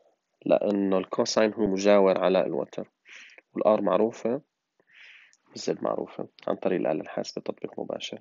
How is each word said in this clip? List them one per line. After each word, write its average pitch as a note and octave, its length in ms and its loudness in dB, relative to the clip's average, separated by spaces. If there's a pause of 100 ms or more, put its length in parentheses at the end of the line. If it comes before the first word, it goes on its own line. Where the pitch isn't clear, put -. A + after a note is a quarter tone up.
(460)
لأنه G2 520 2
الكوساين A2 560 0
هو G#2+ 140 0
مجاور G2 500 4
على F#2 280 2
الوتر، - 440 -6 (640)
والآر G#2+ 280 2
معروفة، A2 600 0 (1080)
والزد - 340 -6
معروفة - 440 -4 (200)
عن - 80 0
طريق F#2+ 240 -2
الآلة D2+ 220 0
الحاسبة - 400 -8
تطبيق - 380 -10
مباشر. - 420 -8